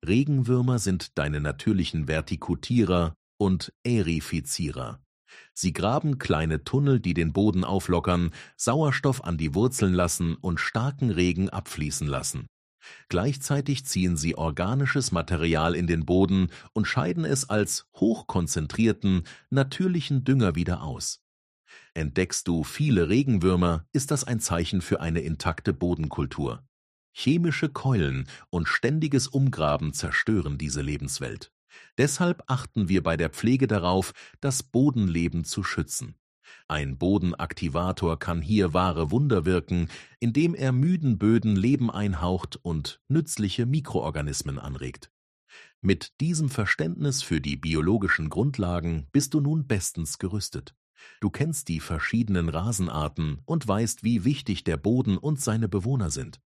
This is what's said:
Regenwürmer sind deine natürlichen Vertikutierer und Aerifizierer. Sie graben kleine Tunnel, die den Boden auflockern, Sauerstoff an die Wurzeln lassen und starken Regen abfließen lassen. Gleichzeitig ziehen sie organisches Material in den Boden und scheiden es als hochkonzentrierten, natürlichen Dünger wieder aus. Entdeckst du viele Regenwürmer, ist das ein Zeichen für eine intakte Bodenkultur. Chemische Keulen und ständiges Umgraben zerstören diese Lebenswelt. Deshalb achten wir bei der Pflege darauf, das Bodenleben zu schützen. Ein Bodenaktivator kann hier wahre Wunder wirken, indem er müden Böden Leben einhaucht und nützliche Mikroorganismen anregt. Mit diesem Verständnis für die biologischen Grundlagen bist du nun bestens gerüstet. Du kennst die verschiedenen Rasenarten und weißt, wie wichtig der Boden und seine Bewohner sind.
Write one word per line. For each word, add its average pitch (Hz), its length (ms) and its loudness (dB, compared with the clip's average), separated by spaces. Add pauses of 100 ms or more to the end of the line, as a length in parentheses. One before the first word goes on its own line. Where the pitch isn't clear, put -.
Regenwürmer 127 760 2
sind 92 360 -2
deine 73 240 0
natürlichen 78 680 0
Vertikutierer 87 1040 0 (240)
und 95 340 0 (140)
Aerifizierer. 80 1120 -2 (540)
Sie 90 180 0
graben 131 460 0
kleine 80 460 0
Tunnel, 135 360 4
die 87 140 0
den 82 180 2
Boden 95 320 4
auflockern, 87 680 0 (240)
Sauerstoff 139 680 0
an 85 140 -4
die 76 160 -2
Wurzeln 104 400 2
lassen 87 400 0
und 87 240 -4
starken 131 520 -2
Regen 90 380 2
abfließen 76 580 -6
lassen. 65 400 -4 (640)
Gleichzeitig 135 760 -2
ziehen 90 300 2
sie 78 200 -2
organisches 113 760 0
Material 82 640 0
in 87 100 -2
den 82 180 0
Boden 92 440 4 (240)
und 107 140 0
scheiden 165 380 0
es 139 240 -2
als 107 460 -2
hochkonzentrierten, 95 1300 0 (280)
natürlichen 139 760 0
Dünger 117 320 4
wieder 85 260 -2
aus. - 400 -8 (720)
Entdeckst 82 540 -2
du 82 160 2
viele 110 440 2
Regenwürmer, 90 840 4
ist 135 180 -2
das 147 140 0
ein 117 160 -2
Zeichen 85 400 0
für - 200 -2
eine 82 200 0
intakte 80 520 -2
Bodenkultur. 73 920 -4 (500)
Chemische 160 540 0
Keulen 76 580 0 (220)
und 85 180 -2
ständiges 139 640 0
Umgraben 78 640 0
zerstören 78 640 -2
diese 73 240 -6
Lebenswelt. 67 720 -6 (460)
Deshalb 170 480 2
achten 117 420 -2
wir 90 140 4
bei 82 140 0
der 80 120 0
Pflege 127 380 2
darauf, 95 460 0 (280)
das 139 220 -2
Bodenleben 87 840 2
zu - 180 -6
schützen. - 540 -6 (520)
Ein 71 280 -4
Bodenaktivator 85 1200 0
kann 85 220 -4
hier 92 320 2
wahre 82 380 2
Wunder 113 340 2
wirken, 87 440 0 (320)
indem 147 340 2
er 135 180 0
müden 143 460 2
Böden 110 360 4
Leben 120 360 2
einhaucht 92 640 -2
und - 520 -6
nützliche 123 580 0
Mikroorganismen 73 920 -2
anregt. 65 520 -10 (720)
Mit - 380 0
diesem 156 280 0
Verständnis 147 760 0
für 78 180 0
die 69 160 -4
biologischen 80 760 0
Grundlagen 87 840 -2
bist 147 220 2
du 151 60 4
nun 147 260 0
bestens 95 520 -4
gerüstet. 95 560 -6 (460)
Du 101 100 0
kennst 151 380 -4
die 80 120 -2
verschiedenen 90 680 0
Rasenarten 78 960 -2
und 160 220 -2
weißt, 110 380 0
wie 110 200 2
wichtig 123 400 -2
der 80 120 0
Boden 104 420 2
und 147 220 -2
seine 110 280 0
Bewohner 101 420 0
sind. 65 360 -10